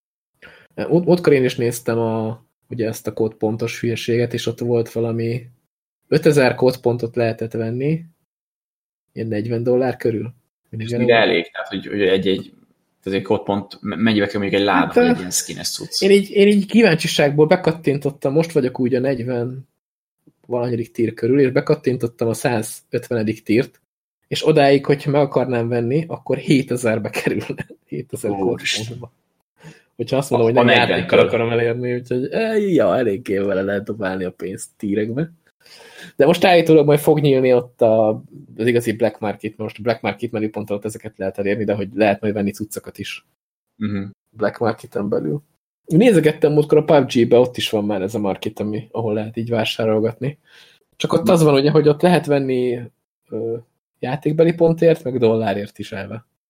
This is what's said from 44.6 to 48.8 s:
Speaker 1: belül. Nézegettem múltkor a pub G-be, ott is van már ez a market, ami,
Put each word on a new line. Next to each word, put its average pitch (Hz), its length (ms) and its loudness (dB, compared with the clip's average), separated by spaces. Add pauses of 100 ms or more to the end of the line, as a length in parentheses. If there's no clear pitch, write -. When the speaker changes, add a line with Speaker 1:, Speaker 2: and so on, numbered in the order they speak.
Speaker 1:
belül. 147 320 -4 (440)
Nézegettem 156 640 4
múltkor 147 260 2
a 151 60 4
pub 143 280 2
G-be, 120 260 4
ott 123 200 2
is - 120 -4
van 104 160 -2
már 104 160 -4
ez 107 140 -4
a 110 40 -4
market, 101 400 -6
ami, 107 320 -6